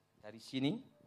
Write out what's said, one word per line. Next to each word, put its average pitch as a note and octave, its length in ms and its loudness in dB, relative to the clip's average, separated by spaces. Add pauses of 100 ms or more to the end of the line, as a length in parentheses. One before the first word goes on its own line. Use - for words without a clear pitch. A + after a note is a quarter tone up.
(220)
Dari G#2+ 200 -12
sini. C3+ 320 2 (340)